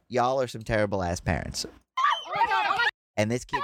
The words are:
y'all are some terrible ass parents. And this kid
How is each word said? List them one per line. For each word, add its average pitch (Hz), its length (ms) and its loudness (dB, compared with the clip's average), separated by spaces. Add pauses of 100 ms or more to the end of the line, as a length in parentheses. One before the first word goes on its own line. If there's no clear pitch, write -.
y'all 123 320 2
are 127 60 0
some 113 160 -8
terrible 104 400 0
ass 87 180 0
parents. - 460 -2 (1500)
And 107 140 2
this - 140 -2
kid - 200 -2